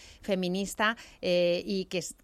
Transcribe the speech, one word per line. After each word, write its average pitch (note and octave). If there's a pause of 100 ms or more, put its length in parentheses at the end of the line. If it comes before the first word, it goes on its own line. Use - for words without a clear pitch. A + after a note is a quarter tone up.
(200)
feminista, F#3+ (240)
eh, F3
y F#3+
que F3+
es, -